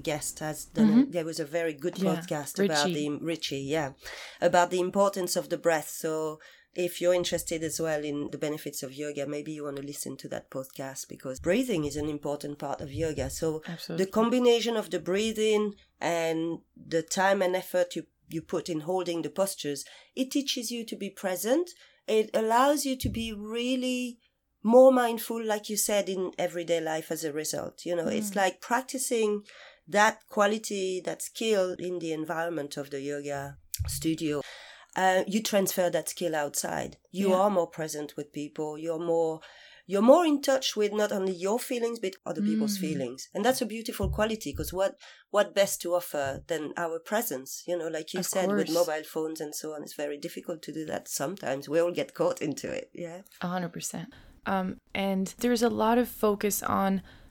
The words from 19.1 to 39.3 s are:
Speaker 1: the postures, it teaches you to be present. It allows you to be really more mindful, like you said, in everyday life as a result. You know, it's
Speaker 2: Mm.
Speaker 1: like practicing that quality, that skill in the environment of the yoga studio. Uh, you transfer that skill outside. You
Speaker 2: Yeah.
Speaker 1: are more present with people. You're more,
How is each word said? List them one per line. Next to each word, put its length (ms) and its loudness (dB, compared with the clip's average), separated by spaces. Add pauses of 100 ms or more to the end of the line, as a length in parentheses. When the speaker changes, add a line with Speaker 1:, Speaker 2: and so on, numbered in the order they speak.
Speaker 1:
the 80 -4
postures, 560 -4 (320)
it 140 -2
teaches 400 -2
you 160 -6
to 100 -10
be 140 -8
present. 580 0 (400)
It 240 2
allows 540 4
you 100 -2
to 140 -4
be 240 -4
really 840 -2 (440)
more 280 12
mindful, 540 2
like 240 -2
you 80 -4
said, 320 2
in 300 -2
everyday 420 0
life 300 -2
as 140 -4
a 80 -4
result. 520 -6
You 100 0
know, 140 2
it's 220 -2
Speaker 2:
Mm. 60 -4
Speaker 1:
like 260 2
practicing 800 0 (440)
that 420 2
quality, 760 0
that 160 -6
skill 580 0
in 200 -4
the 140 -4
environment 680 -4
of 100 -6
the 140 -8
yoga 560 -6 (280)
studio. 540 -2 (560)
Uh, 300 4
you 160 0
transfer 480 2
that 180 0
skill 260 -2
outside. 640 -4 (140)
You 200 2
Speaker 2:
Yeah. 100 6
Speaker 1:
are 100 6
more 160 4
present 500 -6
with 160 -8
people. 460 -6
You're 260 -4
more, 360 2 (460)